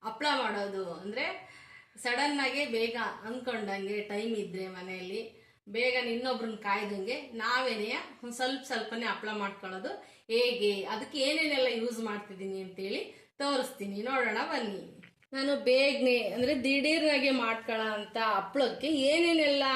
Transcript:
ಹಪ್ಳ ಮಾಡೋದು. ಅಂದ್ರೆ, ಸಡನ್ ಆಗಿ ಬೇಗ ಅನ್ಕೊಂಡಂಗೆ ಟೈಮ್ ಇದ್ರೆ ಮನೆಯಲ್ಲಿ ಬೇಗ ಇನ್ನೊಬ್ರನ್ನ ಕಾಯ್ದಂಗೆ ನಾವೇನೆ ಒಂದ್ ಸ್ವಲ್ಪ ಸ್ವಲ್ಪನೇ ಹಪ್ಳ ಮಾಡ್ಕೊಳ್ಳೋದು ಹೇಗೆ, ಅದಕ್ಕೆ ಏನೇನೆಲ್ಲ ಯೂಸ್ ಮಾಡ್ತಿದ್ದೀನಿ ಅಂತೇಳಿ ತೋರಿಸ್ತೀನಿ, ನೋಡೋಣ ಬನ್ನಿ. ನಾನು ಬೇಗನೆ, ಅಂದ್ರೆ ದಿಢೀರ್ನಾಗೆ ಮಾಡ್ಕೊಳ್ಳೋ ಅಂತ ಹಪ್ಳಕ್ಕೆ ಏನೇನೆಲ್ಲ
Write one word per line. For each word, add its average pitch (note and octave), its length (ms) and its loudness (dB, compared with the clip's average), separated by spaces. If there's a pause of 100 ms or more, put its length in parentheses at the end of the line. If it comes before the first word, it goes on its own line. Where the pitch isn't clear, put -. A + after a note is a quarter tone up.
ಹಪ್ಳ A3 200 -4 (100)
ಮಾಡೋದು. G3+ 580 -2
ಅಂದ್ರೆ, A3+ 560 -6 (540)
ಸಡನ್ C#4 360 2
ಆಗಿ C4+ 260 0
ಬೇಗ A#3 300 0 (280)
ಅನ್ಕೊಂಡಂಗೆ G#3 800 -4
ಟೈಮ್ G#3+ 340 -2
ಇದ್ರೆ F#3+ 320 -4
ಮನೆಯಲ್ಲಿ F#3 760 -8 (260)
ಬೇಗ A#3+ 240 0
ಇನ್ನೊಬ್ರನ್ನ A#3 640 -2
ಕಾಯ್ದಂಗೆ G#3 680 -2
ನಾವೇನೆ A#3 720 0 (300)
ಒಂದ್ A#3+ 100 -8
ಸ್ವಲ್ಪ B3+ 300 -2
ಸ್ವಲ್ಪನೇ A3+ 420 -4
ಹಪ್ಳ G#3 240 -4
ಮಾಡ್ಕೊಳ್ಳೋದು G3 600 -6 (420)
ಹೇಗೆ, G#3 540 2
ಅದಕ್ಕೆ C4+ 320 -6
ಏನೇನೆಲ್ಲ C#4+ 500 2
ಯೂಸ್ A#3 320 -2
ಮಾಡ್ತಿದ್ದೀನಿ G3 600 -6
ಅಂತೇಳಿ G3 760 -8
ತೋರಿಸ್ತೀನಿ, A#3+ 640 -2
ನೋಡೋಣ A#3 360 0
ಬನ್ನಿ. A#3 640 -4 (340)
ನಾನು C4+ 300 0
ಬೇಗನೆ, B3+ 540 6
ಅಂದ್ರೆ A#3+ 460 0
ದಿಢೀರ್ನಾಗೆ C#4 680 4
ಮಾಡ್ಕೊಳ್ಳೋ A3+ 640 0
ಅಂತ G#3 300 -4
ಹಪ್ಳಕ್ಕೆ A3 640 2
ಏನೇನೆಲ್ಲ D4+ 760 6 (120)